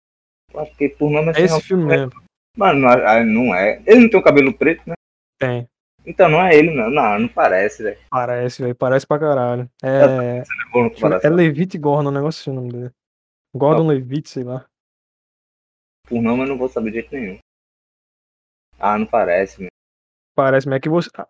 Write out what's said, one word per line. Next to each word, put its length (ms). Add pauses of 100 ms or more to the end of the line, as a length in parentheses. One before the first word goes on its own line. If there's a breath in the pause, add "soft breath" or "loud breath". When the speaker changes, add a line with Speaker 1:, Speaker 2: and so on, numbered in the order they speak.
(540)
Speaker 1:
Eu 80
acho 160
que 120
por 220
nome 160
Speaker 2:
É 40
Speaker 1:
assim, 120
Speaker 2:
esse 100
Speaker 1:
não 80
Speaker 2:
filme 220 (100)
Speaker 1:
é. 40
Speaker 2:
mesmo. 260 (320)
Speaker 1:
Mano, 260
não, 80
ah, 340
não 320
é. 300
Ele 160
não 80
tem 100
o 40
cabelo 320
preto, 320
né? 60 (460)
Speaker 2:
Tem. 280 (380)
Speaker 1:
Então 240
não 120
é 140
ele, 180
não. 180
Não, 280
não 80
parece, 560
velho. 160 (100)
Speaker 2:
Parece, 520
velho. 140
Parece 320
pra 120
caralho. 500 (120)
É, 60
Speaker 1:
É, 560
você 100
não 140
é 40
bom 120
no 60
Speaker 2:
deixa 160
eu 40
ver, 100
Speaker 1:
comparação. 120
Speaker 2:
é 20
Levitt 440
Gordon, 320
um 40
negócio 280
assim 100
o 100
nome 100
dele. 200 (640)
Gordon 280
Speaker 1:
Não. 60
Speaker 2:
Levitt, 400
sei 140
lá. 220 (1400)
Speaker 1:
Por 140
nome 220
eu 40
não 100
vou 120
saber 220
de 100
jeito 140
nenhum. 240 (1400)
Ah, 180
não 80
parece, 560
meu. 80 (680)
Speaker 2:
Parece, 320
mas 100
é 20
que 100
você... 200 (200)